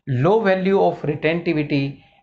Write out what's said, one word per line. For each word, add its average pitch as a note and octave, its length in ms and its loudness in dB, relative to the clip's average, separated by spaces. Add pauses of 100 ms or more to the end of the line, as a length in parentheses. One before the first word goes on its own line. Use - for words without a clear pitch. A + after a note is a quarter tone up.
low D3+ 340 2
value F#3+ 400 2
of F3 200 0
retentivity D3+ 1000 -2 (220)